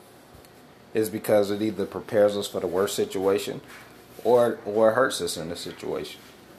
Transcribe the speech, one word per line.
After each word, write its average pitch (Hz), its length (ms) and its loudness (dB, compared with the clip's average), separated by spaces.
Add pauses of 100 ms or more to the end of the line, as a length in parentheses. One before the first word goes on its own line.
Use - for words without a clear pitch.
(920)
is 110 180 0
because 104 400 2
it 104 100 -4
either 98 260 -2
prepares 101 500 2
us 101 100 -4
for 98 140 -6
the 90 80 -2
worst 92 260 0
situation 98 680 0 (600)
or, 120 420 4
or 110 280 4
hurts 127 280 2
us 85 160 -4
in 82 120 -8
the 85 80 -8
situation. - 640 -8 (380)